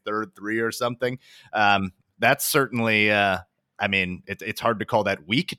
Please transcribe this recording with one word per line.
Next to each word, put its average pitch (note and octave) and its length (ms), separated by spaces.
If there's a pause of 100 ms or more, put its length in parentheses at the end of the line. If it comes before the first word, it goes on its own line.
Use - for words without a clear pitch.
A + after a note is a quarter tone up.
third G#2+ 300
three G#2+ 240
or A2+ 140
something. B2 440 (360)
Um, G2+ 400 (260)
that's B2 260
certainly, A2+ 680
uh, G2+ 260 (420)
I G#2 80
mean, F#2 400
it, G2 140
it's G#2+ 180
hard A#2 200
to G#2 60
call G#2 200
that F#2+ 200
weak A#2 340